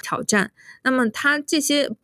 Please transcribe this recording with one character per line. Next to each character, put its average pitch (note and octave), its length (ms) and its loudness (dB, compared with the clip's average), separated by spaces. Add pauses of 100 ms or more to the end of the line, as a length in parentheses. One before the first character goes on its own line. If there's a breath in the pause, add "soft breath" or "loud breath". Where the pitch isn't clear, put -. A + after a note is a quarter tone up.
挑 - 220 -6
战。 G3 280 0 (340 loud breath)
那 C4 60 2
么 B3 180 2
它 C#4+ 280 0
这 D4 220 0
些 C#4+ 320 0 (120)